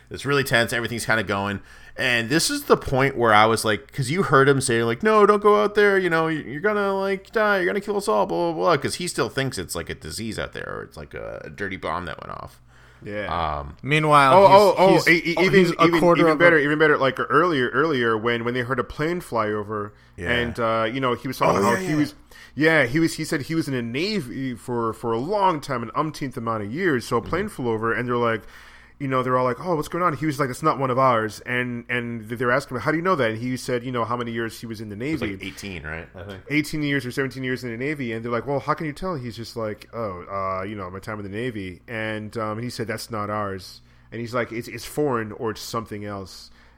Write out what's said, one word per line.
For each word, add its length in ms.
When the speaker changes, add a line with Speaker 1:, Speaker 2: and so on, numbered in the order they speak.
Speaker 1:
It's 160
really 180
tense. 300
Everything's 320
kinda 180
going. 380
And 340
this 200
is 140
the 120
point 400
where 180
I 120
was 180
like, 300
'cause 160
you 140
heard 260
him 100
say, 240
like, 200
"No, 220
don't 160
go 220
out 120
there. 220
You 120
know, 160
y-, 60
you're 140
gonna, 400
like, 320
die. 260
You're 100
gonna 120
kill 160
us 140
all, 160
blah, 260
blah, 100
blah." 160
'Cause 180
he 120
still 220
thinks 280
it's, 180
like, 140
a 60
disease 420
out 140
there, 160
or 160
it's, 140
like, 160
a, 320
a 40
dirty 280
bomb 280
that 160
went 160
off. 220
Speaker 2:
Yeah. 560
Speaker 1:
Um, 220
Speaker 3:
Meanwhile, 520
Speaker 2:
Oh, 80
Speaker 3:
he's, 100
Speaker 2:
oh, 260
oh, 160
Speaker 3:
he's, 140
Speaker 2:
e-, 240
e-, 60
Speaker 3:
oh, 60
Speaker 2:
even, 160
Speaker 3:
he's 120
a 140
Speaker 2:
even, 140
Speaker 3:
quarter 220
Speaker 2:
even 120
Speaker 3:
of 40
a 20
Speaker 2:
better, 200
even 180
better. 200
Like, 220
earlier, 500
earlier 480
when, 260
when 100
they 80
heard 180
a 40
plane 380
fly 260
over, 460
Speaker 1:
Yeah. 140
Speaker 2:
and, 280
uh, 320
you 80
know, 140
he 160
was 80
talking 180
Speaker 1:
Oh, 40
Speaker 2:
about 160
how 60
Speaker 1:
yeah, 60
Speaker 2:
he 60
Speaker 1:
yeah. 60
Speaker 2:
was, 140
yeah, 320
he 140
was, 160
he 100
said 180
he 120
was 120
in 60
the 80
Navy 720
for, 400
for 200
a 60
long 420
time, 220
an 120
umpteenth 420
amount 260
of 80
years. 360
So 100
a 40
plane 240
Speaker 1:
Mm-hmm. 100
Speaker 2:
flew 180
over, 200
and 140
they're 100
like, 260
you 80
know, 160
they're 120
all 100
like, 200
"Oh, 100
what's 120
going 160
on?" 120
He 120
was 120
like, 80
"That's 140
not 160
one 140
of 80
ours." 400
And, 500
and 380
th-, 100
they 80
were 60
asking 260
him, 60
"How 80
do 60
you 60
know 120
that?" 160
And 80
he 180
said, 260
you 80
know, 140
how 100
many 160
years 280
he 80
was 120
in 100
the 60
Speaker 1:
It 60
was, 80
Speaker 2:
Navy. 160
Speaker 1:
like, 60
eighteen, 380
right? 340
I 60
think. 200
Speaker 2:
Eighteen 320
years 200
or 60
seventeen 340
years 200
in 80
the 60
Navy. 360
And 100
they're 80
like, 140
"Well, 140
how 160
can 100
you 80
tell?" 220
He's 200
just 220
like, 340
"Oh, 300
uh, 60
you 100
know, 160
my 80
time 180
in 60
the 120
Navy." 520
And, 500
um, 240
he 80
said, 160
"That's 240
not 220
ours." 500
And 100
he's 140
like, 160
"It's, 160
it's 180
foreign 460
or 180
it's 120
something 440
else." 460